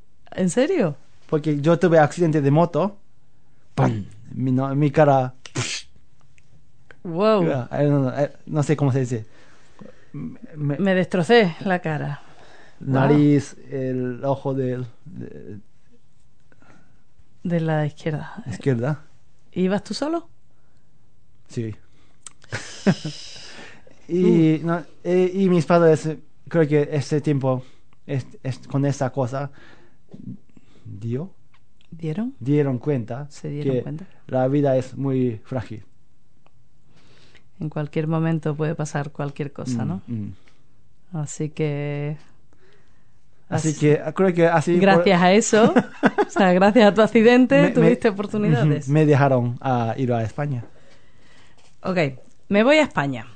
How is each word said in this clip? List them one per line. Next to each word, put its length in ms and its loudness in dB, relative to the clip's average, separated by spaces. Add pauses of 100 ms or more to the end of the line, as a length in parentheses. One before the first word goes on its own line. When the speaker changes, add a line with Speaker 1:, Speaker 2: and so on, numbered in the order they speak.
(320)
Speaker 1:
¿En 180 -2
serio? 480 0 (320)
Speaker 2:
Porque 320 -2
yo 180 4
tuve 180 4
accidente 440 4
de 100 4
moto. 460 2 (760)
¡Pam! 320 -2 (280)
Mi, 180 -2
no, 240 0
mi 160 2
cara. 420 4 (1700)
Speaker 1:
Wow. 400 0
Speaker 2:
Eh, 460 0
no, 100 2
no, 180 -2
eh, 140 -2 (140)
no 180 -2
sé 140 0
cómo 140 2
se 100 0
dice. 240 -6 (880)
Me, 640 -8
Speaker 1:
Me 180 0
destrocé 600 2 (100)
la 140 0
cara. 420 -6 (580)
Speaker 2:
nariz, 800 2
Speaker 1:
Wow. 220 -10
Speaker 2:
el 460 -6
ojo 280 -2
del, 320 -4 (200)
de, 540 -14 (1800)
Speaker 1:
De 160 -2
la 260 0
izquierda. 640 -8
Speaker 2:
Izquierda. 540 -2 (500)
Speaker 1:
¿Ibas 320 -2
tú 100 -10
solo? 360 -6 (1160)
Speaker 2:
Sí. 280 -8 (1080)
<laughs> 280 0 (960)
Y, 540 4
Speaker 1:
Uh. 40 -6
Speaker 2:
no, 180 -2 (220)
eh, 280 2
y 160 2
mis 160 2
padres, 420 4
eh, 120 -6 (300)
creo 180 2
que 240 2
este 300 -2
tiempo, 420 -2 (420)
est-, 380 -8
est-, 240 -8
con 180 -2
esa 260 -2
cosa, 380 -4 (1300)
dio, 500 -10 (560)
Speaker 1:
¿Dieron? 500 -8
Speaker 2:
dieron 400 0
cuenta 500 -6
Speaker 1:
Se 180 -16
dieron 300 -4
Speaker 2:
que 60 -2
Speaker 1:
cuenta. 220 -12 (220)
Speaker 2:
la 220 0
vida 260 2
es 220 -4
muy 480 -2
frágil. 400 -10 (1800)
Speaker 1:
En 80 -6
cualquier 380 -4
momento 480 -2
puede 200 -4
pasar 360 -6
cualquier 420 -8
cosa, 320 -4
Speaker 2:
Mm, 20 -4
Speaker 1:
¿no? 200 -6
Speaker 2:
mm. 260 -8 (800)
Speaker 1:
Así 360 -8
que 680 -6 (1300)
Speaker 2:
Así 220 -2
Speaker 1:
así 100 -4
Speaker 2:
que, 240 4
ah, 100 -6
creo 200 2
que 140 4
así 260 2
por 80 2
Speaker 1:
gracias 400 6
a 100 6
eso, 420 6
Speaker 2:
<laughs> 540 0
Speaker 1:
o 20 -18
sea, 220 4
gracias 400 6
a 20 2
tu 80 4
accidente, 540 6
Speaker 2:
Me, 120 6
me, 40 -2
Speaker 1:
tuviste 380 4
oportunidades. 760 0
Speaker 2:
ujú, 80 -2
me 120 6
dejaron 560 2
a 360 -2
ir 140 -2
a 120 0
España. 420 -6 (1200)
Speaker 1:
Ok, 140 -4 (520)
me 140 4
voy 140 6
a 60 4
España. 520 -4